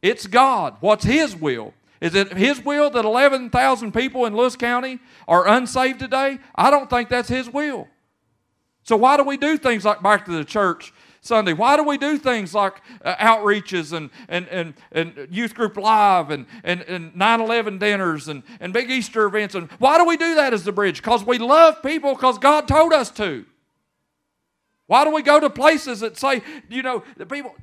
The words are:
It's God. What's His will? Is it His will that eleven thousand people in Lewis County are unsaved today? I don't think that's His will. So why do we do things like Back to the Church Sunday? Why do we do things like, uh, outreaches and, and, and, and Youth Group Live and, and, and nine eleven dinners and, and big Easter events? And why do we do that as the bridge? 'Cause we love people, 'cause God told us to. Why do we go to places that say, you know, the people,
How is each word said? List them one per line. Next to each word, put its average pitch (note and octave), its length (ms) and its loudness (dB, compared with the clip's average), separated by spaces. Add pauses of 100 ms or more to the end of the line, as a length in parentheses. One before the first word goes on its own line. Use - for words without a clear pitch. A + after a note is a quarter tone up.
It's G#3 260 -2
God. G#3+ 520 2
What's G#3 240 0
His B3+ 320 0
will? B2+ 380 -6 (260)
Is E3 160 -4
it G3 180 0
His A#3+ 300 0
will D4 280 0
that A#3 120 -2
eleven B3+ 460 2
thousand B3 440 0
people B3+ 320 -2
in G#3+ 100 -4
Lewis B3 200 0
County B3 440 -4 (280)
are F3 200 4
unsaved B3+ 520 0
today? C4 400 -2 (160)
I G#3+ 140 4
don't C#4 200 2
think A#3+ 200 -2
that's B3 200 -2
His A#3+ 200 -4
will. C#4 380 -6 (1000)
So A3+ 120 2
why B3+ 180 6
do C#4+ 80 4
we C#4 140 -2
do D4 200 0
things A3+ 280 -2
like G#3 180 0
Back G3+ 220 2
to F3+ 60 -8
the D#3+ 120 -4
Church F#3 500 -2 (280)
Sunday? G#3 320 0
Why A#3+ 240 2
do D#4 60 2
we D4 140 -2
do D4 200 -2
things A3+ 360 -4
like, G3 280 -2 (240)
uh, F3+ 100 -4
outreaches G3+ 760 0
and, D#3 160 -10 (180)
and, F3 220 -6
and, E3 240 -8 (180)
and D#3+ 400 -6
Youth A3 240 -6
Group A3 220 -4
Live G3+ 540 2
and, C#3 140 -8 (200)
and, F3+ 160 -4
and E3 340 -12
nine A3 240 2
eleven A3 380 -4
dinners F#3 500 -2
and, C#3+ 160 -12 (160)
and F3+ 140 -12
big A#3+ 180 -2
Easter A3+ 340 -2
events? G3+ 300 -4
And E3+ 240 -10
why C#4 180 4
do E4+ 60 6
we E4+ 140 2
do E4 180 -2
that C#4+ 160 2
as G3 140 -4
the G3+ 80 -6
bridge? F#3 280 -2
'Cause A3 220 0
we B3 140 -2
love D#4 440 4
people, C#4 360 -4
'cause B3+ 200 0
God D4 300 2
told D#4 240 4
us C#4+ 200 2
to. E3 340 -8 (1400)
Why B3+ 180 4
do D#4 60 0
we D#4 100 0
go D4 180 6
to D4 100 2
places C4+ 520 0
that A3+ 160 -8
say, C4+ 240 -2 (260)
you B3 160 -8
know, B3+ 220 -6 (100)
the - 100 -16
people, C4+ 380 -12